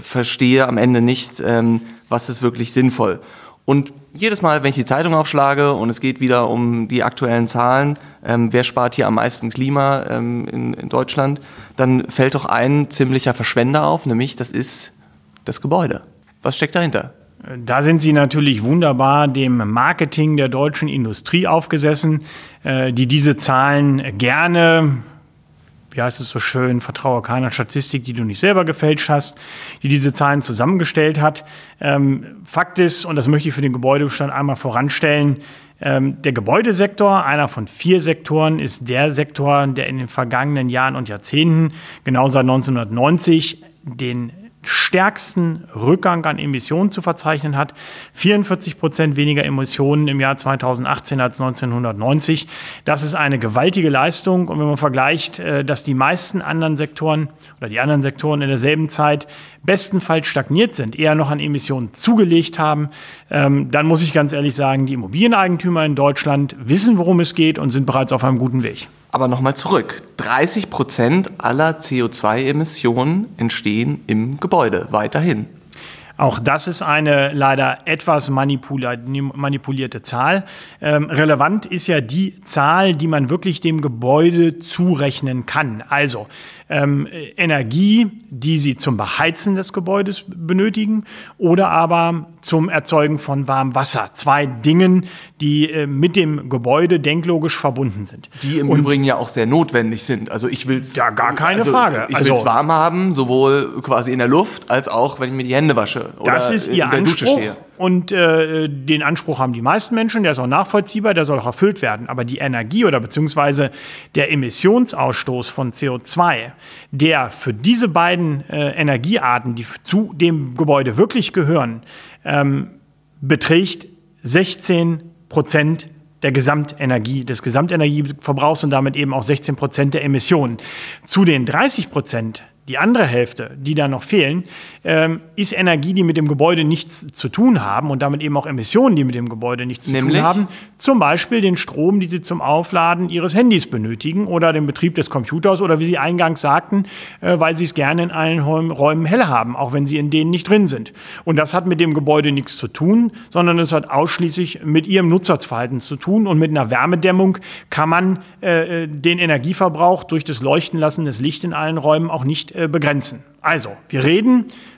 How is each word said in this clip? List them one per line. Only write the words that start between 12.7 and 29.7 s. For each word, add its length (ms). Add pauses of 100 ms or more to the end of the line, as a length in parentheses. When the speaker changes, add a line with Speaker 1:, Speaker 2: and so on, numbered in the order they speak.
Speaker 1:
ziemlicher 420
Verschwender 540
auf, 180
nämlich 320
das 140
ist 420 (540)
das 160
Gebäude. 400 (400)
Was 140
steckt 180
dahinter? 400 (500)
Speaker 2:
Da 180
sind 200
Sie 100
natürlich 520
wunderbar 640
dem 420
Marketing 640
der 120
deutschen 400
Industrie 580
aufgesessen, 760 (420)
äh, 280
die 140
diese 300
Zahlen 800
gerne, 800 (920)
wie 100
heißt 180
es 100
so 100
schön, 400
vertraue 420
keiner 300
Statistik, 520
die 80
du 120
nicht 160
selber 240
gefälscht 440
hast, 300 (460)